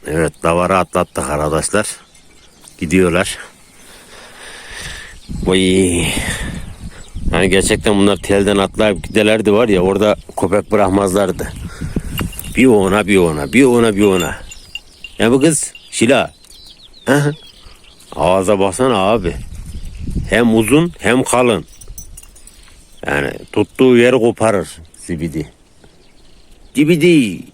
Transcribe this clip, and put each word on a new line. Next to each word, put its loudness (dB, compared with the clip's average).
Evet, -2
davarı 2
atlattık -2
arkadaşlar. -2
Gidiyorlar. 0
Vay. 0
Yani 2
gerçekten 0
bunlar 2
telden 0
atlayıp -2
gidelerdi 2
var 2
ya, 2
orada 2
köpek 0
bırakmazlardı. 0
Bir 4
ona, 4
bir 2
ona, 0
bir 4
ona, 4
bir 2
ona. 0
Ya 2
bu 4
kız 0
Şila. 0
Hı 2
hı. 0
Ağza 2
baksana 0
abi. 0
Hem 2
uzun 2
hem 0
kalın. 0
Yani -2
tuttuğu 4
yeri 4
koparır 0
zibidi. -6
Zibidi. 4